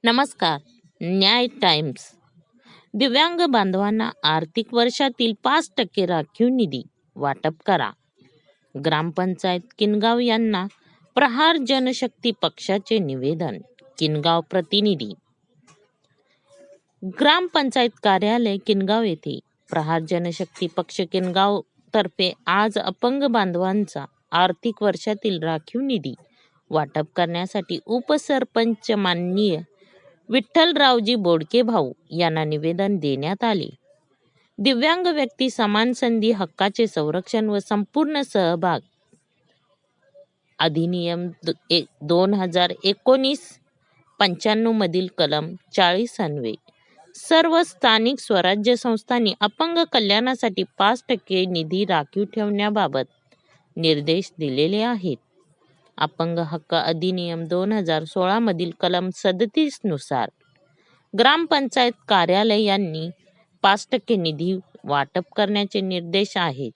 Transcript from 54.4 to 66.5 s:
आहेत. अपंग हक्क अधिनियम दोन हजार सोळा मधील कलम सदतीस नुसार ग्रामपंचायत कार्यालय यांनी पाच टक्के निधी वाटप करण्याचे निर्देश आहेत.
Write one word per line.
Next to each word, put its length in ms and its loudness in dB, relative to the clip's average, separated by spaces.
आहेत. 340 -4
अपंग 400 -2
हक्क 360 -6
अधिनियम 720 -2
दोन 280 -2
हजार 320 -2
सोळा 340 0
मधील 320 -2
कलम 340 0
सदतीस 720 -2
नुसार 460 -4
ग्रामपंचायत 800 2
कार्यालय 540 2
यांनी 460 -2
पाच 280 4
टक्के 240 0
निधी 380 -2
वाटप 520 -2
करण्याचे 440 0
निर्देश 560 -2
आहेत. 400 -4